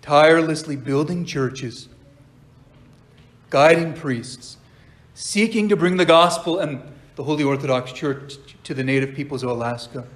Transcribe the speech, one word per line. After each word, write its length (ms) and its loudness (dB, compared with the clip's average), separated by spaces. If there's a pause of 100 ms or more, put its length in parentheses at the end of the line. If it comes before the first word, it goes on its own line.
tirelessly 720 4
building 500 -2
churches, 640 -6 (1600)
guiding 440 4
priests, 640 -8 (580)
seeking 540 -2
to 60 4
bring 220 0
the 80 4
gospel 540 4
and 220 -6 (340)
the 80 -10
Holy 200 -2
Orthodox 480 -2
Church 440 -6 (280)
to 120 -10
the 80 -4
native 320 -2
peoples 260 -8
of 80 -4
Alaska. 560 -6 (100)